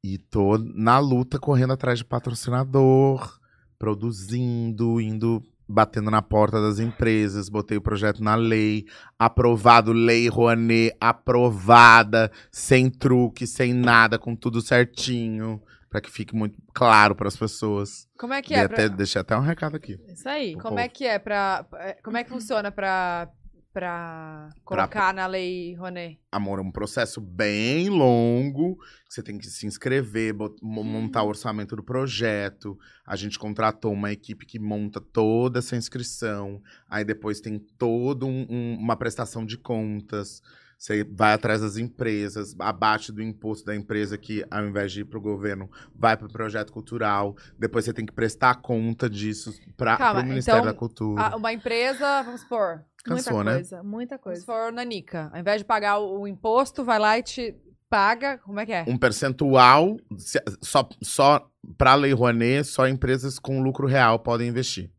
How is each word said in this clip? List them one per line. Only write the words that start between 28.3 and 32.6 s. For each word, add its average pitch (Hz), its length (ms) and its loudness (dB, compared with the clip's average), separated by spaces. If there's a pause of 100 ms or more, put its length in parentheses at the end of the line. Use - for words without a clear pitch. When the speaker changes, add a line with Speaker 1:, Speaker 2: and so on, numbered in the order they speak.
Speaker 1:
que - 80 -20
você 113 80 -12
tem 104 160 -14
que 120 80 -18
se - 180 -14
inscrever, 113 680 -4
bot-, 104 300 -10
mo-, 110 180 -8
Speaker 2:
Hum. - 20 -8
Speaker 1:
montar 110 400 -4
o 104 40 0
orçamento 107 480 -6
do 101 80 -12
projeto, 107 960 -4 (280)